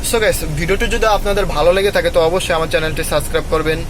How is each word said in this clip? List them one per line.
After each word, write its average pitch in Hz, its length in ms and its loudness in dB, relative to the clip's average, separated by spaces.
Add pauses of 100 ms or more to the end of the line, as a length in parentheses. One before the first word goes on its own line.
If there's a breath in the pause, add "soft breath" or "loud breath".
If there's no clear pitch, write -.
(120)
So 233 80 0
গাইস, 196 160 2 (220)
ভিডিওটি 196 300 0
যদি 220 180 0
আপনাদের 202 400 2
ভালো 160 280 2
লেগে 196 180 2
থাকে 175 180 2
তো 170 120 2
অবশ্যই 175 320 0
আমার 160 140 0
চ্যানেলটি 156 360 -2
সাবস্ক্রাইব 151 460 -2
করবেন 156 400 0